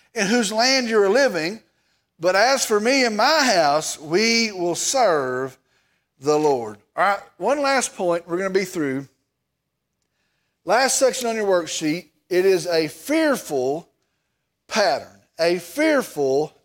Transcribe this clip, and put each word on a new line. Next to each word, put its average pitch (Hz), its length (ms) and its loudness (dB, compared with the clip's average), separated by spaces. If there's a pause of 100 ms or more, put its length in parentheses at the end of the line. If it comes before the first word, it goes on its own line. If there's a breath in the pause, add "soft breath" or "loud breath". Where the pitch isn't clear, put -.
(140)
in 208 140 -2
whose 220 240 0
land 247 360 0
you 220 140 2
are 196 80 4
living. 208 540 0 (560)
But 180 160 2
as 247 280 2
for 214 160 0
me 262 240 2
and 214 140 -2
my 285 260 2
house, 156 560 2
we 220 520 0
will 175 240 -4
serve 135 840 -2 (640)
the 147 180 0
Lord." 123 400 0 (180)
All 165 80 0
right, 202 160 0 (180)
one 254 240 -2
last 269 340 -2
point. 170 320 -2
We're 175 100 -4
gonna 190 140 -4
be 196 140 0
through. 139 420 -6 (1600)
Last 240 360 0
section 240 280 0
on 226 80 -2
your 208 120 -2
worksheet. 170 600 -2 (200)
It 180 160 2
is 180 220 2
a 160 200 0
fearful 170 1040 -2 (760)
pattern. 151 520 -2 (200)
A 175 180 2
fearful 156 1080 -2